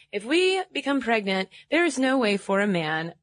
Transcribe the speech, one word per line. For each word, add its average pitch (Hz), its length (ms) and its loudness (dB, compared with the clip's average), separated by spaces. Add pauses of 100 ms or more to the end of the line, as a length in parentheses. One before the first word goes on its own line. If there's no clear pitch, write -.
(120)
if 202 140 -8
we 370 360 2 (120)
become 269 280 -2
pregnant, 196 480 -2 (200)
there 339 160 2
is 269 140 -2
no 262 180 2
way 208 200 2
for 196 240 0
a 208 60 2
man, 160 560 -2